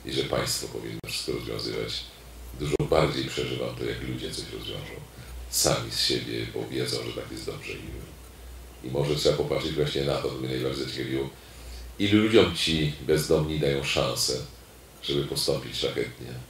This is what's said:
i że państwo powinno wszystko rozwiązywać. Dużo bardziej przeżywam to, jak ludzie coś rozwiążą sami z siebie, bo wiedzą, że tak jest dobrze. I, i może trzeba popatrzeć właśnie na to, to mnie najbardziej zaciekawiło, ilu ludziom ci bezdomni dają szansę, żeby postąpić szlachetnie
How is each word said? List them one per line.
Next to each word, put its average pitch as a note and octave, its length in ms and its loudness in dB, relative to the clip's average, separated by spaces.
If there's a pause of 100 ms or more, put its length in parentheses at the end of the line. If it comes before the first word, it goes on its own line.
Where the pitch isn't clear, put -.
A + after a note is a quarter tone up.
i A#1+ 80 -6
że C2 100 2
państwo - 460 0
powinno A1+ 380 -6
wszystko - 260 -4
rozwiązywać. A1+ 720 -4 (560)
Dużo D2 140 0 (160)
bardziej C#2+ 340 6
przeżywam B1 520 -2
to, A#1+ 80 -4
jak A#1 240 -2
ludzie B1 220 -4
coś A#1 140 -6
rozwiążą G#1+ 500 -8 (560)
sami B1 400 2
z - 100 -2
siebie, A#1 540 0
bo A1 140 -4
wiedzą, B1+ 280 -2 (100)
że - 160 -6
tak - 100 -10
jest B1 140 -8
dobrze. G1+ 260 -8
I, - 1120 -12
i B1+ 40 -4
może D2 260 2
trzeba D2 200 4
popatrzeć D2+ 360 0
właśnie D2 320 2
na C#2 100 4
to, C2+ 140 0
to C2 60 -4
mnie C2 140 -4
najbardziej C2 360 0
zaciekawiło, C2 460 -2 (680)
ilu G2+ 240 8
ludziom G2+ 340 8
ci D#2 360 2 (140)
bezdomni D#2 540 4
dają C#2 240 2
szansę, B1+ 540 2 (640)
żeby C#2+ 220 2
postąpić B1+ 520 0
szlachetnie B1 520 -2 (220)